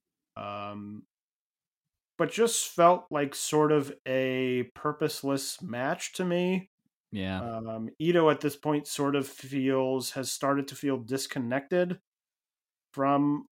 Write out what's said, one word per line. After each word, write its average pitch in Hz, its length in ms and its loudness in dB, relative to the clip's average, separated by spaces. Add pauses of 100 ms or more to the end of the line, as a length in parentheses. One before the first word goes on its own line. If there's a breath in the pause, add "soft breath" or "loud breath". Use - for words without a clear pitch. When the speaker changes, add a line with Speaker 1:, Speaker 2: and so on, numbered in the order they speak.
(360)
Speaker 1:
Um, 104 680 -10 (1120)
but 165 120 2
just 226 380 0
felt 175 420 6
like 143 240 0
sort 151 380 4
of 139 220 2 (120)
a 131 580 0 (120)
purposeless 143 840 -4
match 131 540 -4
to 185 100 -2
me. 180 420 0 (460)
Speaker 2:
Yeah. 95 280 -4
Speaker 1:
Um, 113 560 -8
Ito 165 320 4
at 143 120 2
this 147 160 -2
point 147 300 -2
sort 139 280 0
of 139 100 0
feels, 131 840 -2
has 131 180 -6
started 139 380 0
to 139 80 -12
feel 139 220 -2
disconnected 135 1000 -2 (960)
from 143 580 2